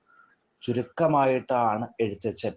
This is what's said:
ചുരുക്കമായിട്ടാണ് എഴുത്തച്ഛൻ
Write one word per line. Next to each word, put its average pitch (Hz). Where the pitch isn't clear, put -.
ചുരുക്കമായിട്ടാണ് 123
എഴുത്തച്ഛൻ 104